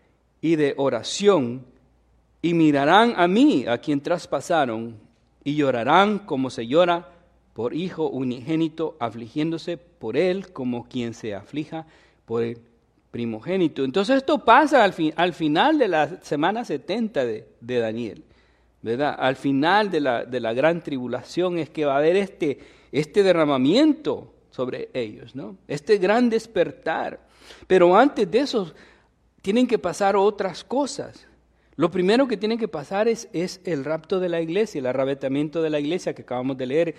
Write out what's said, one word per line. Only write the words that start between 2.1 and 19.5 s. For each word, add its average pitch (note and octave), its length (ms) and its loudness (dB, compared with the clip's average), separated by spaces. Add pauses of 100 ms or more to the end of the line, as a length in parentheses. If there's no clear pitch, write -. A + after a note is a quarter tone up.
y E3+ 100 2
mirarán D#3+ 600 4
a F3 120 2
mí, G#3+ 400 4
a A#2+ 100 0
quien C#3+ 220 -2
traspasaron, C#3 960 -4 (480)
y C#3+ 100 -4
llorarán D3+ 640 2
como C3 320 -4
se A#2+ 160 -8
llora E3+ 440 2 (420)
por A#2+ 200 -6
hijo D#3+ 360 -4
unigénito, D3+ 880 -4
afligiéndose D3+ 800 -6
por A#2 400 -10
él F3+ 360 -2
como B2 360 -6
quien A#2 260 -6
se G#2+ 220 -10
aflija D3+ 500 -12 (400)
por A#2 160 -2
el A#2 160 -6 (540)
primogénito". C3+ 720 -2
Entonces F#3+ 320 0
esto C4+ 280 0
pasa C4 380 6
al F#3+ 100 4
fin, D#3 220 -2
al F3 180 0
final F3+ 460 2
de B3 80 4
la D#3 360 0
semana F#3 420 -2
setenta F3+ 600 -4
de, A2+ 220 -6 (140)
de B2 180 -4
Daniel, A2+ 460 -4 (580)
¿verdad? B2+ 340 -2
Al C3 200 0
final E3+ 560 0